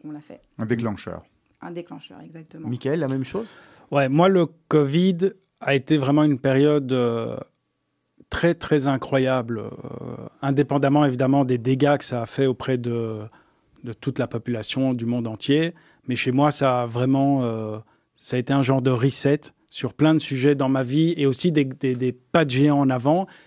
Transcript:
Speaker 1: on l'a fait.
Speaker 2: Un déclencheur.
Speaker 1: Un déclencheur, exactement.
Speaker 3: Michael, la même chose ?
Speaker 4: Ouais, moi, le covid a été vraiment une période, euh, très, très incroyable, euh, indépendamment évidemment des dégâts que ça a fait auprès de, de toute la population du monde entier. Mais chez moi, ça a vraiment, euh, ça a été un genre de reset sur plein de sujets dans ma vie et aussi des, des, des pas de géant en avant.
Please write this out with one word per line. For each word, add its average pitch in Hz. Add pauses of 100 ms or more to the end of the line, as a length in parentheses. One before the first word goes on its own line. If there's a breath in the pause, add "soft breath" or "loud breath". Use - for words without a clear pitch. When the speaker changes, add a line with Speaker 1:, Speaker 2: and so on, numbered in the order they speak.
Speaker 1:
on 151
l'a 151
fait. - (160)
Speaker 2:
Un 117
déclencheur. 107 (380)
Speaker 1:
Un 170
déclencheur, -
exactement. 160
Speaker 3:
Michael, 131
la 135
même 135
chose ? 208 (440 loud breath)
Speaker 4:
Ouais, 139
moi, 160
le 180
covid 170 (260)
a 139
été 151
vraiment 143
une 143
période, 139
euh, 117 (920)
très, 170
très 147
incroyable, 131
euh, 107 (720)
indépendamment 139
évidemment 135
des 127
dégâts 135
que -
ça 120
a 113
fait 135
auprès 131
de, 117 (600 soft breath)
de 120
toute -
la 120
population 123
du 117
monde 120
entier. 147 (340 soft breath)
Mais 123
chez 127
moi, 143
ça 127
a -
vraiment, 135
euh, 110 (360)
ça -
a -
été 123
un 139
genre 131
de 131
reset 139 (280)
sur -
plein 156
de 156
sujets 139
dans 135
ma 131
vie 156
et 143
aussi 139
des, 147
des, 131
des 123
pas 165
de 139
géant 143
en 135
avant. 143 (200 loud breath)